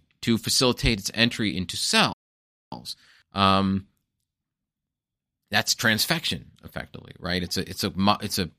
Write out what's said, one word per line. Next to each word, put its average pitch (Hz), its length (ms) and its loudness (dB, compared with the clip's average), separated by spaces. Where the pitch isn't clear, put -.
to 113 180 2
facilitate 120 600 2
its - 140 -6
entry 113 420 0
into 90 220 -6
cells." 190 380 2
Um, 98 540 2
that's 107 240 2
transfection, 113 680 0
effectively, - 560 -14
right? 87 240 -2
It's - 140 -4
a, - 120 -4
it's - 140 -6
a 98 120 -2
mo-, 98 260 4
it's 104 180 -4
a 85 200 -2